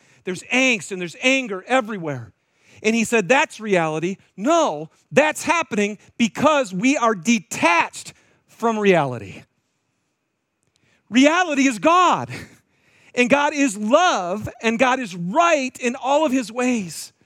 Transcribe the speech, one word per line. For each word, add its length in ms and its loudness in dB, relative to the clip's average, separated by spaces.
There's 200 -8
angst 480 -2
and 80 -8
there's 200 -10
anger 460 -2
everywhere." 680 -4
And 120 0
he 100 0
said, 240 0
"That's 320 0
reality. 560 -2
No, 540 0
that's 320 2
happening 560 -2
because 560 0
we 240 0
are 180 2
detached 1000 -2
from 320 -4
reality." 640 0
Reality 560 4
is 120 0
God. 520 2
And 160 2
God 240 2
is 220 0
love, 720 2
and 160 0
God 220 2
is 160 -8
right 640 0
in 160 -4
all 320 0
of 60 0
his 180 -2
ways. 640 -4